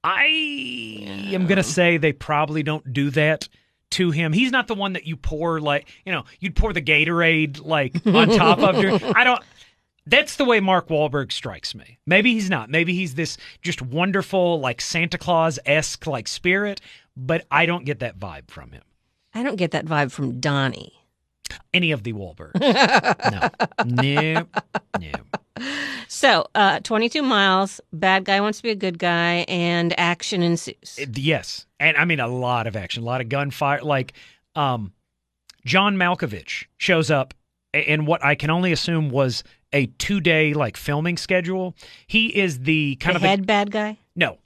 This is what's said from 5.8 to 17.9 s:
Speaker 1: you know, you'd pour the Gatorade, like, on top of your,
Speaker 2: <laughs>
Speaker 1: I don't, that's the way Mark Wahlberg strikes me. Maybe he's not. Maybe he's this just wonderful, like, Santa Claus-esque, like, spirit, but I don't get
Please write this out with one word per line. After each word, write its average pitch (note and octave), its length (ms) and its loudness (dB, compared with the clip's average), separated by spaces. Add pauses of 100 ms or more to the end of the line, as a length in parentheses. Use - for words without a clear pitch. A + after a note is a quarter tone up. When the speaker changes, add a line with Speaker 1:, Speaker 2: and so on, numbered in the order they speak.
Speaker 1:
you F#3+ 80 -6
know, D3+ 120 -4 (160)
you'd F3+ 160 -4
pour G#3+ 160 2
the E3+ 100 -2
Gatorade, D#3 800 2
like, D3 300 -2 (120)
on G#3+ 240 6
top F3 300 6
of G#3 220 4
your, G3 200 4
Speaker 2:
<laughs> - 140 0
Speaker 1:
I A#3 80 6
don't, B3 180 2 (640)
that's C#4 300 2
the C#4+ 80 2
way A#3 160 4
Mark F#3 280 2
Wahlberg C#3+ 440 -2
strikes - 420 -10
me. - 320 -20
Maybe G3+ 260 4
he's G#3 180 0
not. B2 200 -2
Maybe E3+ 240 0
he's F3 200 -4
this D#3 220 -4 (260)
just - 200 -6
wonderful, F3 760 0
like, C#3+ 200 -4
Santa E3+ 380 -4
Claus-esque, D#3 880 0
like, C3 220 -4
spirit, G3 520 -2 (360)
but C3+ 340 -4
I D#3 160 4
don't E3+ 180 -4
get C#3 160 -6